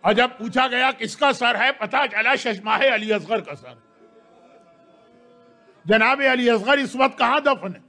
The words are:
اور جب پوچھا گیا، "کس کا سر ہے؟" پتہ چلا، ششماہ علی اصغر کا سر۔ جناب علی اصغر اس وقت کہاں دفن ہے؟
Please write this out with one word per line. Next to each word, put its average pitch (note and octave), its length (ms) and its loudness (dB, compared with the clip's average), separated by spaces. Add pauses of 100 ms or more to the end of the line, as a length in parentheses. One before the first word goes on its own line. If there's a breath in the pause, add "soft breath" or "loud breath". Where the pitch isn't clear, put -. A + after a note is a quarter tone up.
اور F#3+ 120 2
جب B3 140 2 (100)
پوچھا A#3 300 -2
گیا، B3+ 300 0
"کس - 200 -10
کا C#4 160 2
سر A#3+ 220 0
ہے؟" B3 160 0
پتہ C4 260 -4 (140)
چلا، A3+ 240 0
ششماہ G#3+ 460 -2 (140)
علی G#3+ 180 -2
اصغر G3+ 260 -2
کا D3+ 160 -12
سر۔ B2+ 180 -20 (2000)
جناب A3+ 360 2 (100)
علی B3 180 2
اصغر A#3 280 2
اس C4+ 180 -4
وقت C4 220 0
کہاں C4 220 0
دفن A#3+ 360 -2
ہے؟ - 140 -20